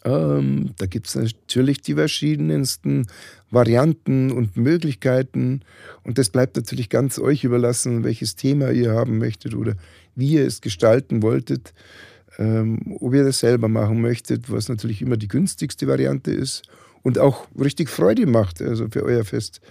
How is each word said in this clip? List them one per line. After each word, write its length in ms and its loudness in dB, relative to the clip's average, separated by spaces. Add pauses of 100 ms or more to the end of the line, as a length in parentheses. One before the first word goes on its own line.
Ähm, 680 0
da 80 -6
gibt's 300 -6
natürlich 680 0
die 140 -4
verschiedensten 1120 -2 (440)
Varianten 800 4
und 240 -2
Möglichkeiten. 1080 0 (420)
Und 140 -4
das 120 2
bleibt 260 0
natürlich 340 -6
ganz 300 0
euch 240 0
überlassen, 600 0
welches 300 -4
Thema 360 0
ihr 220 2
haben 240 0
möchtet 360 -4
oder 220 -4 (400)
wie 180 0
ihr 120 4
es 160 -4
gestalten 600 2
wolltet. 520 -2 (680)
Ähm, 600 -2
ob 160 -2
ihr 80 6
das 160 0
selber 280 2
machen 320 2
möchtet, 500 -2
was 200 -4
natürlich 320 -6
immer 160 -2
die 100 -4
günstigste 600 -2
Variante 440 0
ist 300 -4 (420)
und 160 0
auch 280 2 (120)
richtig 300 0
Freude 380 2
macht, 340 2
also 280 -4
für 140 -4
euer 220 2
Fest, 340 -8 (120)